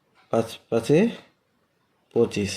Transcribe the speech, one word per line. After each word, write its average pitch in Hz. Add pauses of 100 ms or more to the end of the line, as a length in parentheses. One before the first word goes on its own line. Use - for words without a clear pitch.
(340)
পাঁচ 113 (220)
পাঁচে 117 (1160)
পঁচিশ। 104